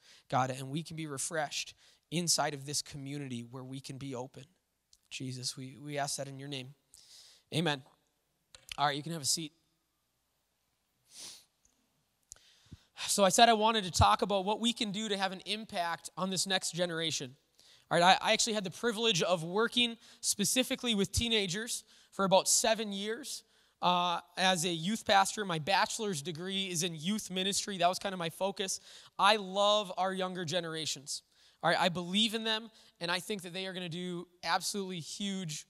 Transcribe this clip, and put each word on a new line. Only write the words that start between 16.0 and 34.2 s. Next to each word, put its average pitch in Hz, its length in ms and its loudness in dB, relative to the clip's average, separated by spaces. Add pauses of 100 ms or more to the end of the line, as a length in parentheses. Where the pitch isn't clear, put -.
on 190 140 -2
this 190 180 -2
next 190 240 0
generation. 160 640 -4 (540)
All 160 100 4
right, 180 200 10
I, 196 100 2
I - 20 6
actually 220 220 2
had 208 100 -2
the 175 80 -6
privilege 226 500 0
of 175 220 0
working 233 520 0 (240)
specifically 240 760 0
with 196 160 2
teenagers 220 720 -2 (260)
for - 140 0
about 185 240 6
seven 220 440 2
years, 214 520 -8 (380)
uh, 175 380 2 (160)
as 185 280 4
a 190 40 0
youth 175 380 -2
pastor. 196 380 4
My 170 160 0
bachelor's 196 600 0
degree 185 420 -4
is 180 180 -2
in 170 140 -2
youth 190 340 -2
ministry. 185 480 -2
That 170 100 6
was 185 120 0
kinda 196 160 -4
my 170 140 -4
focus. 190 500 -4 (360)
I 202 200 6
love 202 600 2
our 190 160 0
younger 185 320 -4
generations. 160 800 -4 (400)
All 165 80 4
right, 175 80 4
I 180 120 2
believe 185 440 0
in 226 100 -4
them, 220 260 -4 (300)
and 175 100 -4
I 185 100 -2
think 196 220 -6
that 175 100 -12
they 190 140 -8
are 190 80 -8
gonna 180 160 -6
do 180 360 -6 (160)